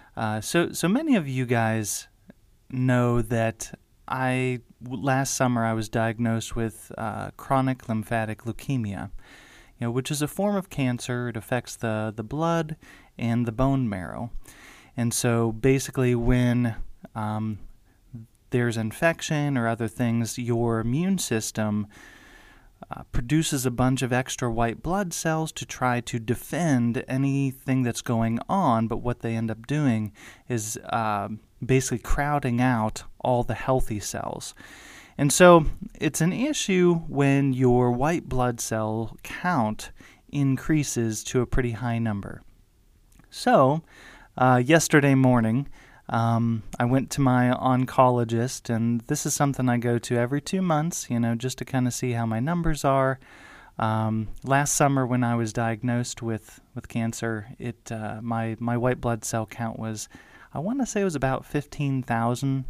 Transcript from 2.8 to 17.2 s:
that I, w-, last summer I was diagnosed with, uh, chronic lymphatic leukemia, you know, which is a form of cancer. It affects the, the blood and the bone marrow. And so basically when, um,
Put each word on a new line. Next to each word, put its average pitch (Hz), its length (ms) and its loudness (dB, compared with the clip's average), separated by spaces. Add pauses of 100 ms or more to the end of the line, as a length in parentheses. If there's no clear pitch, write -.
that 113 560 -2 (300)
I, 127 540 0 (200)
w-, 123 220 -8
last 135 320 2
summer 123 300 2
I 113 80 0
was 110 160 -4
diagnosed 113 680 -2
with, 113 420 -6
uh, 104 380 -8
chronic 131 540 -2
lymphatic 110 540 -4
leukemia, 107 680 -6 (680)
you 120 80 -4
know, 117 40 -2
which 127 200 -2
is 143 100 -4
a 147 60 -2
form 202 280 -2
of 185 140 -4
cancer. 123 580 -2
It 117 80 -6
affects 117 400 -4
the, 107 400 -4
the 113 80 -6
blood 160 540 -2 (400)
and 117 280 0
the 113 60 -4
bone 131 380 2
marrow. 92 400 -8 (680)
And 117 160 -2
so 117 400 2
basically 131 600 2
when, 120 640 2 (400)
um, 107 420 -4 (920)